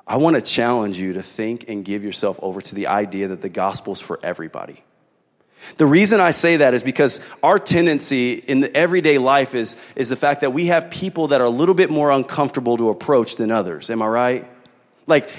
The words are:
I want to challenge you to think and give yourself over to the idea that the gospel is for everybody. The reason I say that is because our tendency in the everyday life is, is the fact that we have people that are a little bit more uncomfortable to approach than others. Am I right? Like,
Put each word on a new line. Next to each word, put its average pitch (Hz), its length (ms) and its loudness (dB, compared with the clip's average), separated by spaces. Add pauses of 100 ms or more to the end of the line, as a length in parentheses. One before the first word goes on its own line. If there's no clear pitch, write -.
I 110 120 -2
want 160 180 4
to 113 60 0
challenge 113 580 -2
you 92 140 -4
to 95 80 -8
think 113 480 -8
and 104 120 -8
give 101 220 -8
yourself 98 380 -4
over 95 180 -8
to - 140 -10
the 101 140 -4
idea 98 400 -2
that 92 120 -10
the 98 80 -8
gospel 95 460 -6
is - 80 -12
for - 200 -10
everybody. - 640 -10 (920)
The 156 80 6
reason 196 340 6
I 170 120 6
say 165 260 2
that 131 160 6
is 117 80 -2
because 131 380 0 (220)
our 180 160 4
tendency 147 760 0
in 135 260 -2
the 135 160 -2
everyday 165 400 2
life 131 380 2
is, 113 220 -4 (200)
is 123 140 -4
the 131 60 -4
fact 143 260 0
that 135 100 0
we 170 140 -2
have 170 240 0
people 165 380 -4
that 139 120 4
are 123 60 2
a - 20 2
little 139 260 2
bit 180 140 4
more 147 220 2
uncomfortable 135 640 0
to 113 140 2
approach - 460 0
than 110 140 -2
others. 90 380 -4
Am 113 140 -4
I 107 40 0
right? 123 440 -2 (560)
Like, 151 320 2